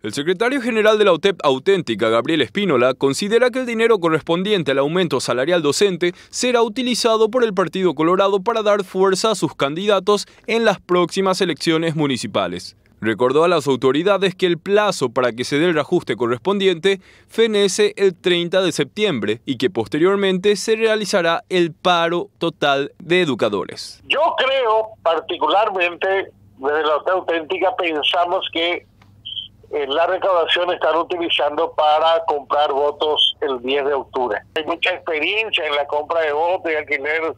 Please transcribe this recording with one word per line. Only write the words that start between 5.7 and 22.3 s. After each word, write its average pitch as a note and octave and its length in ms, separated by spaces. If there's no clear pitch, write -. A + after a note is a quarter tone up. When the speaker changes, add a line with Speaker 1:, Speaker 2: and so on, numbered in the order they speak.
Speaker 1:
será A#3+ 320
utilizado A3+ 680
por B3 140
el A3 80
Partido F#3 420
Colorado F#3+ 460
para A3+ 220
dar G#3 220
fuerza F#3+ 480
a - 20
sus E3 200
candidatos F#3+ 720
en A3+ 180
las G3+ 160
próximas F3+ 600
elecciones E3 540
municipales. G#2+ 800
Recordó B2 420
a F3 40
las D#3 180
autoridades E3+ 680
que F#3 100
el F3 140
plazo G3 500
para B2 240
que A#2 120
se C#3+ 140
dé E3 80
el F3 80
reajuste D3+ 420
correspondiente F#3 840
fenece G#3 680
el G3 180
treinta F3 460
de F3+ 120
septiembre B2+ 720
y C3+ 100
que A#2 140
posteriormente F#3+ 840
se A3 200
realizará G#3+ 720
el F3 240
paro F3 640